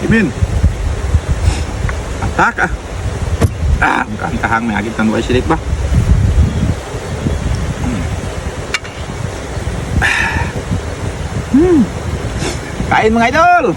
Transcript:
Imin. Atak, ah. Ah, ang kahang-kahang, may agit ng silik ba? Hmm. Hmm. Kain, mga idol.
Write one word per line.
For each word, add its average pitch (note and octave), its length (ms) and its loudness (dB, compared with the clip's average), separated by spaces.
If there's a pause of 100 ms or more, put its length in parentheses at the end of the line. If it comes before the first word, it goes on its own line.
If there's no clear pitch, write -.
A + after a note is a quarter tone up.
Imin. G#3 240 4 (2000)
Atak, G3 400 0
ah. - 40 -4 (1080)
Ah, C3 240 0
ang G#2+ 160 -6
kahang-kahang, A2+ 480 -2
may G#2+ 80 -2
agit G#2 240 -2
ng A2 240 2
silik - 240 0
ba? D#3+ 80 2 (2250)
Hmm. A#2+ 240 -2 (3500)
Hmm. D#4+ 260 6 (1080)
Kain, A3 240 4
mga A#3 160 4
idol. E4+ 340 6 (120)